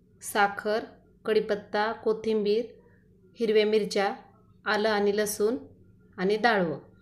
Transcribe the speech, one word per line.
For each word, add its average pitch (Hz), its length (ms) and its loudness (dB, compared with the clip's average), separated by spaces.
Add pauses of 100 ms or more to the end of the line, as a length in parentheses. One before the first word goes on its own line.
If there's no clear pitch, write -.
(220)
साखर, 214 640 -2 (420)
कढीपत्ता, 214 640 -2
कोथिंबीर, 220 760 -2 (760)
हिरव्या 214 260 4
मिरच्या, 208 500 0 (500)
आलं 214 240 0
आणि 202 280 2
लसूण 214 400 0 (600)
आणि 190 180 0
डाळवं. 208 440 2 (220)